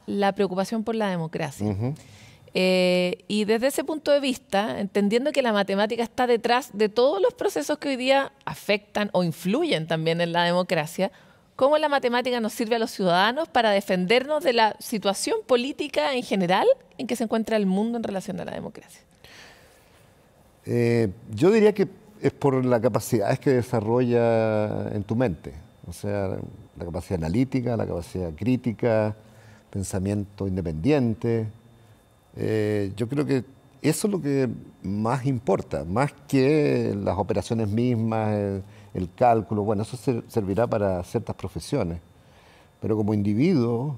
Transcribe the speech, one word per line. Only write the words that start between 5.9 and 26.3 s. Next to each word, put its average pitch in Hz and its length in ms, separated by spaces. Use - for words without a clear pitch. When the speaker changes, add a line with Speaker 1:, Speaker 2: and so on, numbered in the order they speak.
Speaker 1:
está 247 240
detrás 240 480
de 208 160
todos 277 320
los 466 140
procesos 302 420
que 285 120
hoy 269 80
día 269 340
afectan 202 680
o 180 100
influyen 185 640
también 165 360
en 170 100
la 170 120
democracia, 175 680
¿cómo 294 220
la 302 100
matemática 247 520
nos 208 140
sirve 233 240
a - 20
los 226 100
ciudadanos 208 580
para 226 220
defendernos 214 720
de 254 100
la 220 260
situación - 640
política 285 680
en 247 80
general 190 420
en 262 80
que 233 100
se 233 100
encuentra 220 320
el 202 100
mundo 214 300
en 220 60
relación 190 360
a - 60
la - 80
democracia? - 480
Speaker 2:
Eh, 117 440
yo 160 160
diría 208 220
que 202 140
es 143 80
por 131 340
las 123 160
capacidades 113 580
que 147 120
desarrolla 113 1400
en 104 80
tu 110 120
mente. 92 380
O 87 80
sea, 101 460